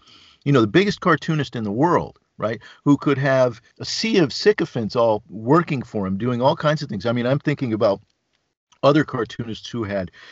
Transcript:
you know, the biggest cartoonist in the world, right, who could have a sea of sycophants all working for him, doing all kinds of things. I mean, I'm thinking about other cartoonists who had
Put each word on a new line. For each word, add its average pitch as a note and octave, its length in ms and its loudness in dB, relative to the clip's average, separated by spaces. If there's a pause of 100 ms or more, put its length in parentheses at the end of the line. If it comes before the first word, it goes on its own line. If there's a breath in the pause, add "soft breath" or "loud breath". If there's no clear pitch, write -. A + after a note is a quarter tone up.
(440 soft breath)
you C#3+ 80 2
know, C3+ 80 6
the A2 60 4
biggest F#3 340 0
cartoonist D#3 560 -2
in A#2 80 -6
the G2+ 80 -4
world, B2 460 0 (180)
right, G#2+ 240 -6 (240 loud breath)
who C#3+ 140 6
could C#3 200 0
have C3 440 2 (160 soft breath)
a B2 60 -12
sea A3 340 -2
of D3+ 140 2
sycophants D3 640 0
all A2+ 360 2
working B2+ 520 0
for G2+ 240 -6
him, F#2+ 120 -4
doing A#2+ 240 -2
all D3 140 2
kinds D3+ 260 -2
of C#3+ 80 -10
things. G2 160 -8
I A#2 60 0
mean, A#2+ 140 -2
I'm C3+ 120 0
thinking C#3 340 -2
about G#2 300 0 (800)
other D3 220 4
cartoonists A2+ 640 -8
who A#2 140 -6
had G2 260 -4 (220 loud breath)